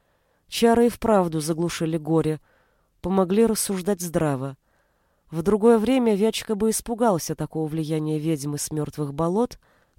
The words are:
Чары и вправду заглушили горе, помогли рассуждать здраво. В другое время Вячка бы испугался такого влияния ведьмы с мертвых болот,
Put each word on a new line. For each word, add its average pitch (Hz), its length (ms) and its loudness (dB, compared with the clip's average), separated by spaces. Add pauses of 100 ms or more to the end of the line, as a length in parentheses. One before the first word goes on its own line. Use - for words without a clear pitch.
(480)
Чары 233 380 4
и 240 40 4
вправду 180 500 2
заглушили 165 580 -2
горе, 156 420 0 (600)
помогли 190 440 2
рассуждать 196 560 -2
здраво. 147 560 -2 (720)
В 165 120 -6
другое 214 360 4
время 233 380 2
Вячка 220 400 -2
бы 220 140 0
испугался 214 680 -2
такого 156 320 -6
влияния 156 500 -4
ведьмы 147 420 -4
с - 120 -8
мертвых 147 420 -6
болот, 175 460 -2 (400)